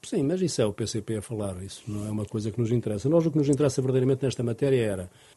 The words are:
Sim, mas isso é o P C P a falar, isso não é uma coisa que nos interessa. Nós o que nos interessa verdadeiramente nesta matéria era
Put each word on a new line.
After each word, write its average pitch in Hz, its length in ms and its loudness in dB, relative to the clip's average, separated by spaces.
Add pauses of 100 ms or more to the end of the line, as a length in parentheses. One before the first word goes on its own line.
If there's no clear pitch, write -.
Sim, 180 200 0
mas 180 180 0
isso 147 200 0
é 113 40 6
o 104 60 0
P 107 160 -4
C 110 140 -4
P 110 160 -4
a 101 40 -4
falar, 98 420 -6
isso - 240 -14
não 107 200 -6
é 107 40 -6
uma 107 140 -2
coisa 107 260 -4
que 110 80 -6
nos 117 120 2
interessa. 110 380 0
Nós 165 160 6
o 165 60 2
que 156 60 0
nos 143 120 2
interessa 139 320 2
verdadeiramente 131 420 2
nesta 123 200 -2
matéria 123 380 2
era 95 300 -2 (260)